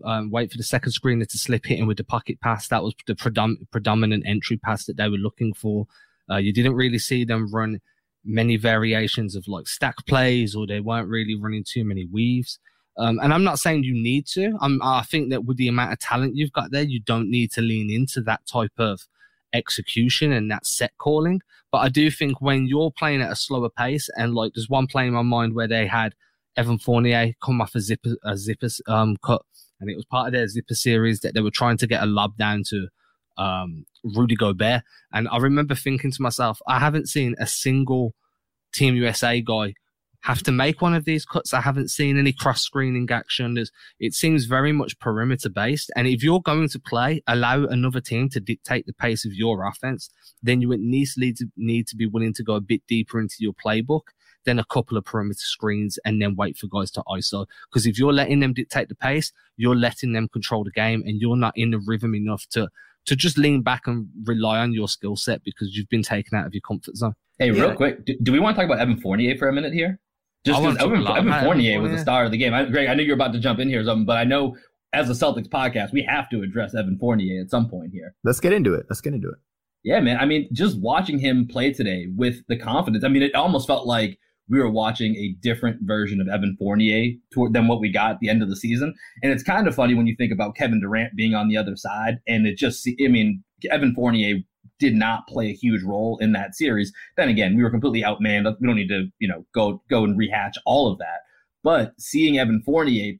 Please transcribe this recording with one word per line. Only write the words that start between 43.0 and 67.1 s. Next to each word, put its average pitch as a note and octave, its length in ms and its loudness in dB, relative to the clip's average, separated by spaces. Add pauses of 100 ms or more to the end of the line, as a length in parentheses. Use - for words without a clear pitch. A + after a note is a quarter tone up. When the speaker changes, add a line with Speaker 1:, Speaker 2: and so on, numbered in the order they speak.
Speaker 1:
action. A#2+ 440 -4
There's, A#2 180 -4 (280)
it A#2+ 140 -2
seems D#3 320 4
very C3+ 280 4
much - 260 -2
perimeter A#2 500 0
based. A2 460 -2
And B2 120 2
if B2+ 140 0
you're E3+ 200 4
going D#3 280 2
to C3+ 100 -8
play, C3 480 0
allow A#2+ 360 2
another B2 380 0
team A#2+ 280 -2
to A#2 100 -4
dictate A2 460 -4
the - 80 -12
pace A2+ 320 -2
of G#2 80 -6
your G2+ 320 -2
offense, C3 440 -6 (340)
then B2 180 2
you B2 120 2
at A2+ 60 0
least C3 380 0
need B2+ 200 0
to, B2 80 -6 (100)
need A2+ 320 -2
to - 80 -12
be A2+ 100 -2
willing A2 280 -2
to A2+ 100 -10
go G#2+ 120 -2
a G#2 60 -2
bit - 260 -2
deeper A2+ 320 -2
into G#2+ 200 -4
your G#2+ 140 -2
playbook A#2 480 -2 (420)
than A#2+ 140 0
a A2 80 -2
couple A2+ 320 -2
of G2 80 -4
perimeter G#2 340 -4
screens G#2 640 -4
and G#2+ 160 0
then G2+ 160 0
wait F#2+ 220 -4
for G#2 100 -10
guys G2 220 -4
to - 180 -10
iso. G2 380 -4 (260)
'Cause A2 140 0
if G#2+ 140 0
you're C#3+ 140 4
letting C#3 260 2
them C3 140 2
dictate C3 360 -4
the - 60 -14
pace, C#3+ 360 -2 (240)
you're A#2+ 200 4
letting A#2+ 380 0
them A2 140 0
control A2 360 -4
the G2 80 -8
game, A2 340 0
and G#2 160 -2
you're A#2 160 2
not A#2+ 180 2
in A#2 140 0
the A2 100 0
rhythm A2 360 -2
enough G#2 340 -4
to, G#2+ 180 -2 (380)
to C#3+ 100 0
just D3 220 0
lean D3 240 4
back A#2+ 240 -2
and A#2 220 -2 (160)
rely A2 360 0
on A#2+ 140 0
your G#2+ 140 -2
skill G2+ 280 -6
set - 280 -4
because G2 320 -8
you've G#2 140 -6
been A2+ 120 2
taken G#2 360 -4
out F2+ 100 -4
of F2+ 80 -10
your G2+ 60 -8
comfort - 340 -10
zone. A2 180 -2 (240)